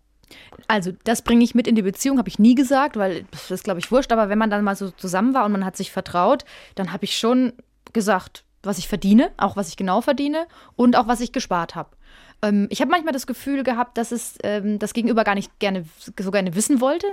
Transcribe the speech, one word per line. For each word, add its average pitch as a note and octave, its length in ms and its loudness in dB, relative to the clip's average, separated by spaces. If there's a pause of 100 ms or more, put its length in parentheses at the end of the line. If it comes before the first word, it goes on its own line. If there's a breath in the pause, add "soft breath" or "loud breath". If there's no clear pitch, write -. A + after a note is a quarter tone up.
(680 loud breath)
Also, F#3+ 240 0 (120)
"Das A3+ 180 0
bringe A#3 220 6
ich A3+ 100 2
mit A#3 140 2
in A#3 80 4
die A3 60 4
Beziehung", C4 360 -2
habe A#3 120 0
ich - 100 -4
nie A#3 160 8
gesagt, C4+ 400 2
weil F#3+ 360 -2
das - 200 -16
ist, F#3 140 -6
glaub F#3 120 -2
ich, - 140 -8
wurscht. C4 200 2
Aber A3 180 2
wenn G#3 80 0
man A3 120 2
dann G#3 140 0
mal G3 120 0
so G3 160 -8
zusammen F#3+ 420 0
war C4 120 2
und G#3 60 0
man G3 140 -2
hat F#3+ 100 -6
sich - 160 -8
vertraut, F#3+ 540 0 (300 loud breath)
dann F3+ 180 -6
habe G3 100 -6
ich - 140 -4
schon B3 360 2 (380)
gesagt, G3 540 -2 (180)
was G3 140 -4
ich - 100 -10
verdiene, G#3+ 500 4
auch - 200 -2
was G3+ 100 -6
ich - 100 -16
genau F#3+ 240 0
verdiene D4 440 -2 (300 soft breath)
und A#3+ 200 4
auch A#3+ 120 4
was A#3+ 120 0
ich A#3+ 140 -6
gespart F3 420 -4
habe. D#3+ 140 -12 (540 soft breath)
Ähm, G#3 260 2
ich - 120 -6
hab C4 80 0
manchmal E4 240 0
das C4 120 -6
Gefühl C#4 380 -4
gehabt, A#3+ 340 -2
dass A3+ 140 -4
es, - 320 -8
ähm, G#3 340 -2
das G#3 160 -6
Gegenüber A3+ 300 0
gar G#3 100 2
nicht G3 260 -6
gerne, F#3+ 260 -4 (120)
so - 340 -10
gerne F#3+ 240 0
wissen A3+ 260 2
wollte. D#4+ 320 0